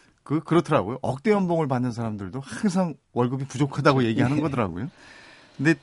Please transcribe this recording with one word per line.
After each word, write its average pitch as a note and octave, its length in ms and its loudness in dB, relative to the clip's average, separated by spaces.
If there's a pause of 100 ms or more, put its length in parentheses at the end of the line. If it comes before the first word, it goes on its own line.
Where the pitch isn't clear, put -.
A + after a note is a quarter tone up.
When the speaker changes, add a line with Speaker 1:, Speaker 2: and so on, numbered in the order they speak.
(220)
Speaker 1:
그, D3+ 180 -2
그렇더라고요. D3 640 0
억대 C3 280 -2
연봉을 E3+ 380 2
받는 B2 240 0
사람들도 G#2+ 480 -6
항상 F3+ 540 -2 (180)
월급이 B2+ 320 0
부족하다고 C#3 540 2
Speaker 2:
그렇죠. A#2 100 4
Speaker 1:
얘기하는 A#2+ 280 2
Speaker 2:
네. D3+ 60 0
Speaker 1:
거더라고요. A2+ 460 -2 (680)
근데 D3+ 240 2